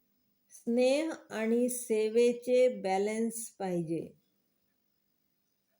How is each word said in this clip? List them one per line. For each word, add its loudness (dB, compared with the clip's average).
स्नेह 0
आणि 0
सेवेचे 2
बॅलन्स -2
पाहिजे. -4